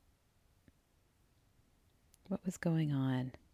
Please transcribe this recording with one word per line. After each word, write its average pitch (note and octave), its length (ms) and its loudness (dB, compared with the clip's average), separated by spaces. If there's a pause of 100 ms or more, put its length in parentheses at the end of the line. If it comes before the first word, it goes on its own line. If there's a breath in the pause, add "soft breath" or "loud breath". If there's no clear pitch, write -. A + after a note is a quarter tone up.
(2250)
What F#3+ 180 -6
was F#3 100 -4
going D#3+ 360 2
on? C3 400 0 (220)